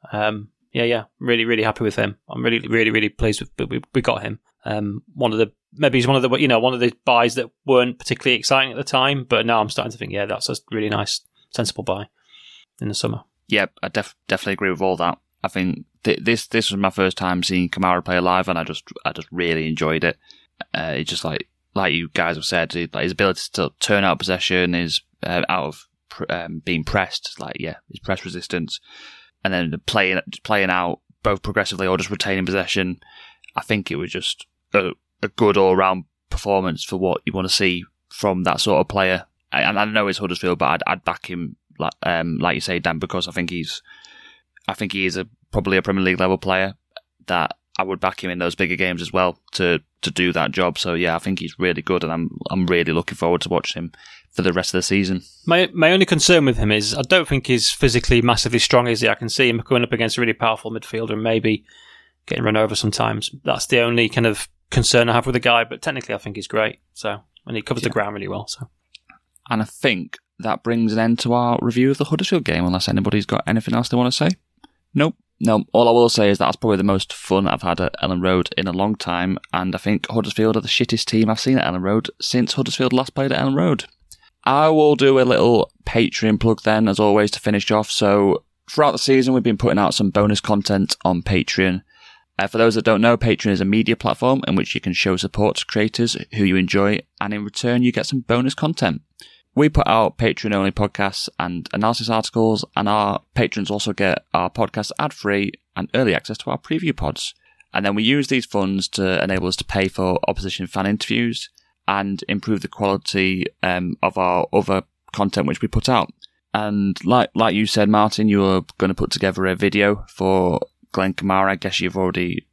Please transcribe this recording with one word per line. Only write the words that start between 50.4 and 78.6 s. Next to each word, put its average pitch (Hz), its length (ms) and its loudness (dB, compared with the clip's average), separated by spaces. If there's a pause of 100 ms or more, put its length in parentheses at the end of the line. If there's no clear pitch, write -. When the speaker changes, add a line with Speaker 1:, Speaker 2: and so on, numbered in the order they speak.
Speaker 2:
job. 90 260 -2
So 87 180 -4
yeah, 85 200 0
I 85 40 -2
think 95 200 -4
he's 82 180 -12
really 87 240 0
good, 87 220 0
and 80 80 -4
I'm, 82 180 -4 (200)
I'm 90 160 0
really 85 260 2
looking 82 240 -2
forward 85 260 0
to - 80 -8
watching 85 340 -4
him 85 80 -12 (400)
for - 100 -4
the 92 120 2
rest 90 200 -2
of 92 60 2
the 90 40 -4
season. 95 380 0 (240)
Speaker 1:
My, 175 280 2
my 165 180 4
only 190 140 4
concern 165 400 4
with 123 120 2
him 107 140 2
is 107 220 0
I 139 100 -4
don't 170 240 2
think 135 200 -2
he's 120 240 2
physically 120 500 2
massively 117 380 2
strong, 123 280 4
is 113 140 0
he? 117 60 2
I 107 80 2
can 113 140 -8
see 131 180 2
him 117 140 0
coming 120 220 2
up 117 100 -2
against 113 240 -2
a 123 40 0
really 117 120 0
powerful 110 380 -2
midfielder 113 420 -6
and 107 100 -4
maybe 110 400 0 (640)
getting - 180 -4
run 107 140 2
over 107 180 0
sometimes. 110 560 -2 (140)
That's - 220 -4
the 127 120 2
only 117 300 2
kind 117 180 0
of - 220 -4 (200)
concern 120 380 4
I 117 60 2
have 117 120 2
with 131 80 -2
the 123 60 2
guy, 117 240 4
but 113 180 -8
technically 135 320 -6
I 101 40 -6
think 101 180 -10
he's 101 120 -12
great. 110 320 -2 (140)
So, 104 280 -8 (240)
and 117 100 -8
he 107 60 -4
covers 110 220 -4
the 113 60 0
Speaker 2:
Yeah. - 40 -8
Speaker 1:
ground 104 220 -2
really 98 120 -8
well. 98 200 -8
So. - 220 -12 (800)
Speaker 2:
And 113 120 2
I 107 40 0
think - 520 -2 (220)
that - 240 -4
brings 113 300 2
an 110 60 0
end 117 200 2
to 120 140 0
our 120 280 2
review 123 300 2
of 135 60 -2
the - 80 0
Huddersfield 160 380 0
game, 85 220 0
unless 90 240 0
anybody's 101 360 0
got - 220 -2
anything 113 280 -2
else 120 140 -2
they 123 80 0
wanna 123 140 2
say. 151 180 0 (640)
Nope. 143 220 2 (240)
No, 107 320 2
all 117 160 6
I 117 40 6
will 117 180 8
say 107 220 4
is 98 80 2
that's 67 160 0
probably 104 220 2
the 92 60 2
most 98 300 0
fun 95 340 0
I've - 140 0
had 85 180 -2
at - 220 -2
Elland 90 220 -2
Road 92 340 2
in 92 100 -2